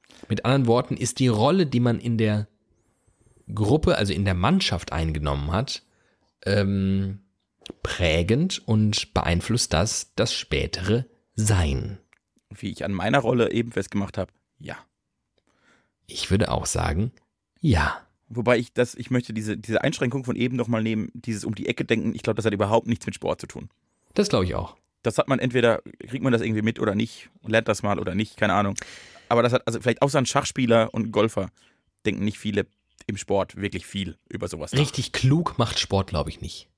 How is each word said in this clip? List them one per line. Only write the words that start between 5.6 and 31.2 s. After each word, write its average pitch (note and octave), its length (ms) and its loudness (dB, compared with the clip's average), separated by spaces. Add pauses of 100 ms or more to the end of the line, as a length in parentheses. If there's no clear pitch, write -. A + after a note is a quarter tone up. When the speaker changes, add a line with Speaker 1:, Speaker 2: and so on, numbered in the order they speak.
Speaker 1:
ähm, G2 760 0 (640)
prägend F#2 840 2
und G#2+ 460 2
beeinflusst - 600 0
das, - 420 0
das - 180 0
spätere G2 720 -2 (280)
Sein? F#2+ 640 0 (520)
Speaker 2:
Wie G#2 200 -8
ich - 140 -8
an G2+ 80 -2
meiner G2+ 260 2
Rolle A#2+ 320 2
eben A#2 220 -2
festgemacht - 460 -4
habe, F#2 120 -4 (280)
ja. - 180 -14 (1300)
Speaker 1:
Ich - 240 -8
würde G2 220 2
auch - 140 -2
sagen, E2 460 -2 (480)
ja. F2+ 460 2 (260)
Speaker 2:
Wobei A#2 260 2
ich A#2+ 140 -6
das, B2 220 0
ich - 160 -10
möchte B2 220 0
diese, G#2+ 240 -4
diese G#2+ 260 -2
Einschränkung C3+ 420 -2
von B2 120 -4
eben B2 200 0
nochmal A#2 280 0
nehmen, A2 300 -2
dieses A2 300 -6
um A2 120 -4
die - 100 -6
Ecke - 180 -2
denken, A2+ 300 0
ich - 80 -12
glaub, A2 140 0
das G#2 80 -2
hat G#2+ 80 2
überhaupt G#2 340 2
nichts A#2 200 -2
mit - 100 -6
Sport - 240 -4
zu - 80 -12
tun. - 220 -14 (440)
Speaker 1:
Das G3 140 2
glaub G2+ 160 2
ich F2+ 100 -2
auch. - 220 -6 (260)
Speaker 2:
Das - 160 -2
hat - 100 2
man C3+ 120 2
entweder, A#2+ 420 2 (240)
kriegt B2+ 160 -8
man C3 100 2
das A2+ 100 4
irgendwie G#2+ 200 0
mit A2 160 0
oder G#2 160 0
nicht A#2 340 -4 (140)
und A2 80 -8
lernt A2+ 180 2
das G#2+ 140 -2
mal G2+ 160 0
oder - 160 -4
nicht, G#2+ 220 -4
keine G#2 180 2
Ahnung. G2 200 2 (540)
Aber A#2 140 4
das A#2 100 2
hat, B2+ 140 0
also A#2 140 -4
vielleicht A#2 220 0
außer C#3+ 160 2
ein B2+ 80 2
Schachspieler A#2 680 2
und A2 120 -2
ein A2+ 60 -8
Golfer G#2+ 380 0 (560)